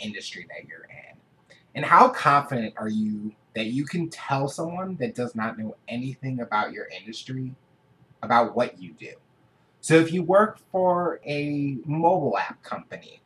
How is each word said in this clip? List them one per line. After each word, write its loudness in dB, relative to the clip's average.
industry -12
that -16
you're -18
in. -20
And -6
how 10
confident 2
are -6
you -4
that -4
you -2
can -4
tell -4
someone -8
that -6
does -6
not -6
know -8
anything -6
about -2
your -12
industry -12
about 2
what -2
you -18
do? -16
So 4
if 8
you 0
work 4
for 0
a -2
mobile 2
app -6
company, -14